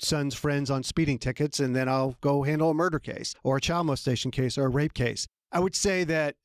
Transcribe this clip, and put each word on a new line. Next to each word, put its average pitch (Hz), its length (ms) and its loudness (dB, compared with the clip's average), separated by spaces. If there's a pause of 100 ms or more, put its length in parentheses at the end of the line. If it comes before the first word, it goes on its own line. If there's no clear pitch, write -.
son's 143 340 -2
friends 143 360 0
on 135 120 -2
speeding 143 360 0
tickets, 143 420 -2
and 131 140 2
then 131 140 2
I'll 131 320 0
go 143 220 2
handle 156 280 2
a 156 40 2
murder 160 240 2
case - 360 -8 (100)
or 135 120 2
a 139 40 -2
child 170 260 0
molestation 131 440 0
case 127 280 -2
or 139 80 2
a - 20 2
rape 143 240 0
case. 117 340 -2 (260)
I 170 80 0
would 185 140 0
say 185 300 2
that, 156 300 0 (100)